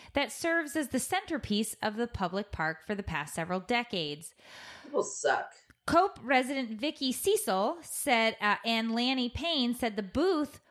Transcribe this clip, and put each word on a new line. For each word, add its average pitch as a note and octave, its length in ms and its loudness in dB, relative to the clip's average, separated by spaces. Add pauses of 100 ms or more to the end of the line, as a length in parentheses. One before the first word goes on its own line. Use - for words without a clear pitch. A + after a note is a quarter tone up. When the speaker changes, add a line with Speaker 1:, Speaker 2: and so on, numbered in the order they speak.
(140)
Speaker 1:
that F#3+ 180 2
serves E4 440 0
as D4 140 0
the B3+ 100 0
centerpiece B3+ 840 -2
of G#3+ 120 0
the A#3 120 -2
public G3 440 -4
park D#3+ 360 -2
for G#3 80 -2
the G3 80 -6
past D3+ 320 -4
several F3 240 -2
decades. F3+ 720 -2 (500)
Speaker 2:
People - 200 0
suck. - 480 0 (360)
Speaker 1:
Cope F#4 360 4
resident B3+ 560 2
Vicky C#4 320 -2
Cecil C4+ 720 2
said, A3+ 600 2
uh, G#3 140 4 (100)
and A3+ 280 0
Lanny B3 360 0
Payne C4 440 0
said A3+ 220 -2
the G#3 80 -2
booth D4+ 560 0 (120)